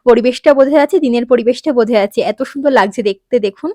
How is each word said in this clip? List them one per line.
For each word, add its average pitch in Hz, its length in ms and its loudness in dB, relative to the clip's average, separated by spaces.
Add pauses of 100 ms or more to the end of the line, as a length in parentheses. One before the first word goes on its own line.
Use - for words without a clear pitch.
পরিবেশটা 240 500 2
বোঝা 269 160 2
যাচ্ছে, 294 300 2
দিনের 240 260 -2
পরিবেশটা 247 460 -2
বোঝা 233 200 0
যাচ্ছে, 208 280 0
এত - 220 -4
সুন্দর 277 300 -4
লাগছে 208 300 0
দেখতে, 196 360 -4
দেখুন। 208 360 -6